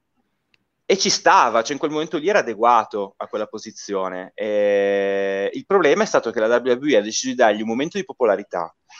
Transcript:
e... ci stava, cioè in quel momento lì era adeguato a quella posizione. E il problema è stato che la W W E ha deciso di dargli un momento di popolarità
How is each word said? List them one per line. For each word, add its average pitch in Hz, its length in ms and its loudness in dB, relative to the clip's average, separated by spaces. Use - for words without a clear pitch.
e... 190 120 2
ci 190 140 0
stava, 135 500 4
cioè 143 120 -4
in 135 40 -8
quel 151 140 -2
momento 156 260 -6
lì 151 100 -4
era 208 120 0
adeguato 110 760 0
a 104 100 -10
quella 107 180 -6
posizione. 95 880 -8
E 101 1200 0
il - 140 -10
problema 180 360 4
è - 40 -2
stato 117 240 0
che 110 80 -4
la 113 180 4
W 123 220 0
W 147 80 -4
E 135 80 4
ha 104 60 6
deciso 110 260 -4
di 127 80 -4
dargli 110 260 4
un 107 60 -6
momento 131 300 -4
di - 80 -6
popolarità 98 680 -2